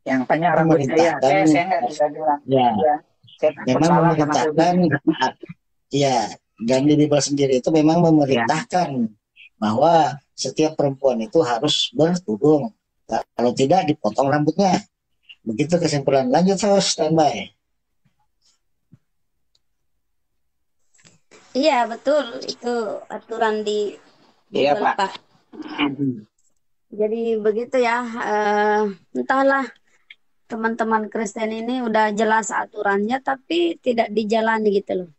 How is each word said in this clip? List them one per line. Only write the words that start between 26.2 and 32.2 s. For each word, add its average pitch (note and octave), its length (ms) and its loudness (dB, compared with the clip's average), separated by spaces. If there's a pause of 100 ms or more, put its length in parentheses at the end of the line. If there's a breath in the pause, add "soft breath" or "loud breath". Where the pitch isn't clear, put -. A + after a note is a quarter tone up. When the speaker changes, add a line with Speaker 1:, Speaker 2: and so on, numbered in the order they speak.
Speaker 3:
Jadi A3+ 460 -2
begitu A3 420 -2
ya, A#3+ 240 0
eh, G#3 800 0 (300)
entahlah C4+ 560 0 (840)
teman-teman A3 560 -2
Kristen A3 480 -6
ini A#3 240 -6
udah A3 320 0
jelas G#3+ 400 0